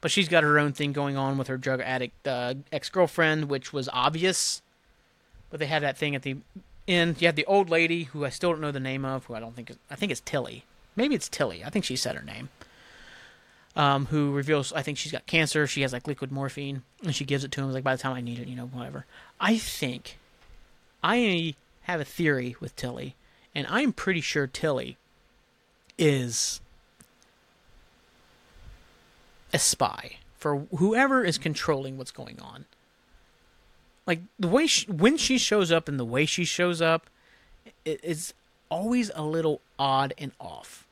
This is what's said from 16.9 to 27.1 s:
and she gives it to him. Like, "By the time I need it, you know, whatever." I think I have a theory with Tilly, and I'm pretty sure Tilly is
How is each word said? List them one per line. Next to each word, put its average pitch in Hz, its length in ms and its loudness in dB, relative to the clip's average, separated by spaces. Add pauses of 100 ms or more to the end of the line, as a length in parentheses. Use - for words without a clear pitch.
and 160 120 -2
she - 80 -4
gives 139 220 -2
it 135 80 -8
to 139 80 -6
him. 135 100 -2
Like, 131 140 -4
"By 131 100 2
the 127 60 -6
time 131 120 -2
I 127 60 -6
need 120 180 -6
it, 120 120 -10
you 123 80 -10
know, 123 80 -8
whatever." 131 400 -10 (340)
I 208 180 2
think - 640 -6 (840)
I 175 520 2 (280)
have 175 160 -2
a 143 60 -4
theory 131 540 0
with - 160 -10
Tilly, 127 400 -8 (400)
and 156 120 -4
I'm 240 260 2
pretty 175 280 0
sure 143 260 0
Tilly 135 500 -2 (1000)
is 131 640 2 (3000)